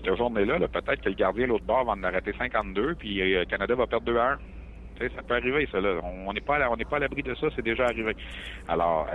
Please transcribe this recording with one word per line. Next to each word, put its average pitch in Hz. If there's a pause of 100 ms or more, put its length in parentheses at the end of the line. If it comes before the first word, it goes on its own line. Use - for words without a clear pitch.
cette 95
journée-là, 117
là, 175
peut-être 131
que -
le 98
gardien, 104
l'autre 104
bord, 120
va 117
en 98
arrêter 90
cinquante-deux, 113
puis, 98
euh, 95
le 87
Canada 98
va 123
perdre 117
deux 120
à 123
un. 139 (580)
Tu 120
sais, 123
ça 123
peut -
arriver, 123
ça, 98
là. 95
On, 92
on 101
n'est 104
pas 143
à -
la, 127
on 117
n'est 113
pas 147
à 143
l'abri 135
de 127
ça, -
c'est 117
déjà 117
arrivé. 113 (540)
Alors, 82